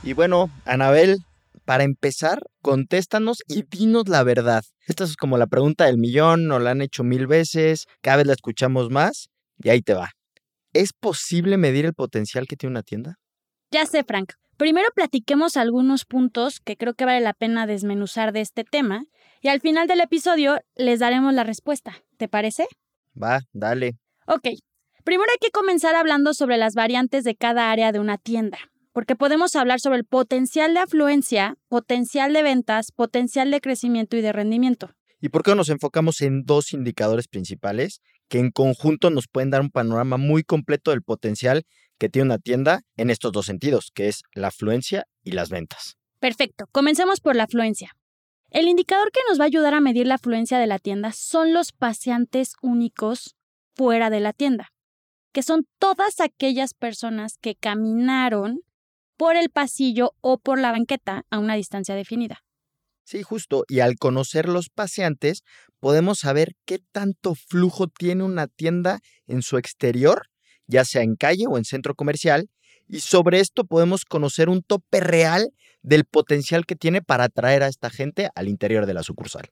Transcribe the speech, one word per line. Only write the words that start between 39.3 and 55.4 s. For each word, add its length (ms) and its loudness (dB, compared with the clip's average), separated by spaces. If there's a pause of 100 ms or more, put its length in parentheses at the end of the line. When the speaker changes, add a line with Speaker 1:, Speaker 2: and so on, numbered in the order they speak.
Speaker 1:
dar 100 2
un 100 -2
panorama 460 -2
muy 280 2
completo 480 -2
del 100 0
potencial 640 -2 (320)
que 100 -2
tiene 200 2
una 100 0
tienda 460 0 (120)
en 140 -2
estos 240 -2
dos 140 -2
sentidos, 460 -2
que 140 -2
es 140 -4 (120)
la 140 -4
afluencia 560 -4 (200)
y 80 -10
las 180 -4
ventas? 480 -12 (240)
Speaker 2:
Perfecto, 500 -4
comencemos 480 0
por 160 0
la 80 2
afluencia. 540 -4 (520)
El 200 2
indicador 420 2
que 160 0
nos 100 2
va 60 2
a 40 4
ayudar 260 2
a 80 2
medir 260 2
la 80 2
afluencia 420 -2
de 100 2
la 120 -2
tienda 320 -6
son 420 0
los 200 0
paseantes 880 -2
únicos 760 -4 (400)
fuera 340 2
de 120 0
la 100 -2
tienda, 400 -2 (600)
que 100 -2